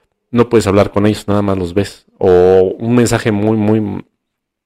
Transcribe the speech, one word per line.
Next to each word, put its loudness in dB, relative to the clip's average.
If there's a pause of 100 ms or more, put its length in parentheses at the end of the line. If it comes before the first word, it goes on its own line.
(320)
no 0
puedes 2
hablar 2
con 0
ellos, -2
nada 0
más -4
los -6
ves. -6 (120)
O 2
un -2
mensaje 0
muy, -2
muy -2 (600)